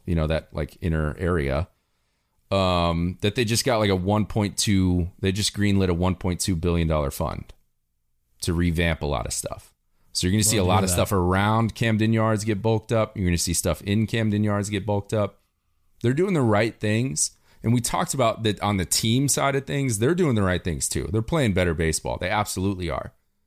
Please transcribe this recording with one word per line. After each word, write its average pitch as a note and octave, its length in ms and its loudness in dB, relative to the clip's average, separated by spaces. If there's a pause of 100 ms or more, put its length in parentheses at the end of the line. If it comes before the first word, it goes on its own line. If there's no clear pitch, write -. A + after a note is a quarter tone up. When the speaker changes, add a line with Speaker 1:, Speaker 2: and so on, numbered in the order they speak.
Speaker 1:
you F2 100 0
know, D#2+ 120 2
that, D#2 240 -4
like, D#2 300 -8
inner D#2 360 0
area, D#2+ 500 -2 (840)
um, F2+ 720 0
that G#2 140 -2
they B2 100 0
just A2+ 200 -2
got, A#2+ 120 2
like, G#2+ 140 2
a F#2+ 40 4
one G2 300 2
point G#2 320 -2
two, F#2 520 2 (100)
they F#2+ 120 0
just G2 240 -4
greenlit G2 340 2
a F2+ 40 0
one F2+ 220 0
point F2+ 240 -4
two F#2+ 160 -2
billion E2+ 320 0
dollar D2+ 240 0
fund - 420 -8 (880)
to F2+ 120 -2
revamp E2+ 500 0
a - 20 -2
lot C#2 220 -4
of - 60 -8
stuff. - 400 -10 (400)
So - 140 -2
you're F#2 60 2
gonna G#2+ 100 4
see G2+ 160 2
Speaker 2:
Love F#2 60 2
Speaker 1:
a - 20 2
Speaker 2:
to - 0 -
Speaker 1:
lot F2+ 120 4
Speaker 2:
hear G2 40 2
Speaker 1:
of F#2 60 0
Speaker 2:
that. F2 60 0
Speaker 1:
stuff F#2+ 180 0
around G2+ 600 2
Camden A2 380 0
Yards A2 320 0
get G#2+ 180 -2
bulked A2+ 300 -2
up. A2+ 240 0
You're G2 100 -2
gonna F2 120 2
see E2+ 160 -2
stuff - 300 -2
in G#2 220 2
Camden G#2+ 380 0
Yards G#2 260 0
get G2+ 160 -4
bulked G#2 280 -2
up. G#2 260 -2 (640)
They're B2 100 2
doing F#3 200 0
the D3+ 80 2
right A2 360 2
things. A#2+ 540 0 (320)
And A2+ 100 2
we B2 60 4
talked F3 340 -2
about A#2 300 0
that G#2+ 160 0
on G#2 180 0
the F2+ 80 0
team B2+ 440 0
side C#3 260 0
of C#3 100 -4
things. C3+ 340 -2
They're C#3 160 2
doing D#3+ 200 2
the G#2+ 60 2
right F2+ 220 0
things D2 260 -4
too. - 220 -4
They're A2 100 0
playing B2+ 320 0
better F2 220 2
baseball. D#2 420 -2
They F2+ 120 -4
absolutely F#2+ 600 -2
are. - 240 -6 (340)